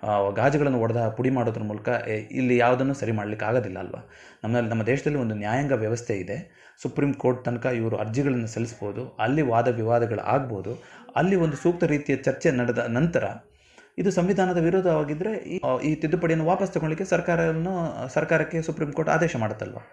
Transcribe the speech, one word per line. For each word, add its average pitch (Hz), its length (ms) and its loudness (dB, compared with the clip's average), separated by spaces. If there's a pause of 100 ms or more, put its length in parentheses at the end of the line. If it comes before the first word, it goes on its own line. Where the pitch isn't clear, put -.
ಆ, 101 280 2
ಗಾಜುಗಳನ್ನು 135 500 2
ಒಡೆದ 113 160 2
ಪುಡಿ 117 340 0
ಮಾಡೋದ್ರ 117 320 0
ಮೂಲಕ, 104 260 -6
ಎ, 113 280 -2
ಇಲ್ಲಿ 123 400 0
ಯಾವುದನ್ನು 127 380 4
ಸರಿ 113 180 -2
ಮಾಡ್ಲಿಕ್ಕೆ 107 340 -2
ಆಗೋದಿಲ್ಲ 110 320 0
ಅಲ್ವಾ? - 320 -12 (340)
ನಮ್ಮಲ್ಲಿ, 113 260 0
ನಮ್ಮ 113 120 0
ದೇಶದಲ್ಲಿ 139 360 0
ಒಂದು 110 160 0
ನ್ಯಾಯಾಂಗ 120 380 0
ವ್ಯವಸ್ಥೆ 113 440 -2
ಇದೆ. - 500 -10 (160)
ಸುಪ್ರೀಂ 139 320 0
ಕೋರ್ಟ್ 123 300 0
ತನಕ 120 220 -4
ಇವರು 113 300 0
ಅರ್ಜಿಗಳನ್ನು 117 500 0
ಸಲ್ಲಿಸ್ಬೋದು, 113 760 -6
ಅಲ್ಲಿ 135 220 2
ವಾದ 123 260 4
ವಿವಾದಗಳು 113 520 2
ಆಗ್ಬೋದು. 120 600 -2 (340)
ಅಲ್ಲಿ 185 200 2
ಒಂದು 160 200 2
ಸೂಕ್ತ 175 280 2
ರೀತಿಯ 147 320 0
ಚರ್ಚೆ - 340 0
ನಡೆದ 120 280 0
ನಂತರ 123 460 2 (760)
ಇದು 180 120 2
ಸಂವಿಧಾನದ 180 480 2
ವಿರೋಧವಾಗಿದ್ರೆ 165 760 2
ಈ, - 300 -6
ಆ, 131 140 2
ಈ 156 160 0
ತಿದ್ದುಪಡಿಯನ್ನು 160 520 0
ವಾಪಸ್ 190 260 2
ತಗೊಳ್ಳಿಕ್ಕೆ 156 320 -2
ಸರ್ಕಾರವನ್ನು, 165 1040 0
ಸರ್ಕಾರಕ್ಕೆ 156 540 0
ಸುಪ್ರೀಂ 156 300 -4
ಕೋರ್ಟ್ 156 180 0
ಆದೇಶ 160 260 2
ಮಾಡುತ್ತಲ್ವ? 107 400 -4 (160)